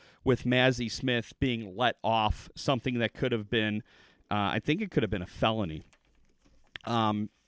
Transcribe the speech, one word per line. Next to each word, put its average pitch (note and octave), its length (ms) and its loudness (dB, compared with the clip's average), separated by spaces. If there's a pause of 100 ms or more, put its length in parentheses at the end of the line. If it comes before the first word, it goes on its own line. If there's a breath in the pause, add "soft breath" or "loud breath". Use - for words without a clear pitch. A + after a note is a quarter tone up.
(260 soft breath)
with B2+ 180 2
Mazi B2 480 2
Smith A#2+ 480 -2
being A2+ 380 -4
let A#2+ 260 0
off A2 520 0
something B2+ 440 -2
that A2 140 0
could B2+ 180 -2
have G#2+ 180 -4
been, G#2+ 340 0 (460 soft breath)
uh, G2+ 240 0
I A2 60 -2
think D#3+ 220 0
it G3+ 100 -6
could - 120 2
have G2+ 60 -2
been F#2+ 120 -4
a F2 60 -8
felony. G#2 560 -2 (1000)
Um, G#2+ 440 0 (180)